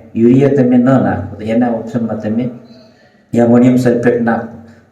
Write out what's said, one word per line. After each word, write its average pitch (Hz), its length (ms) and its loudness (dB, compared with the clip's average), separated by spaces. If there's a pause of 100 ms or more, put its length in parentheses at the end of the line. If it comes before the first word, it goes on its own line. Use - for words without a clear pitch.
(140)
યુરિયા 135 420 4
તમે 123 220 2
ન 123 100 2 (180)
નાખો 95 300 -6
તો 107 80 -14 (100)
એના 120 260 0
ઓપ્શનમાં 110 420 -6
તમે 113 220 -4 (880)
એમોનિયમ 120 460 4
સલ્ફેટ 117 440 0
નાખો 113 260 -4 (440)